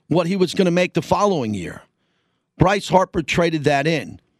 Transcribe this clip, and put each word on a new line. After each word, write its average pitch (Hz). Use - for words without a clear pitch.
what 165
he 190
was 180
gonna 180
make 180
the 160
following 175
year. 85
Bryce 190
Harper 185
traded 160
that 143
in. 127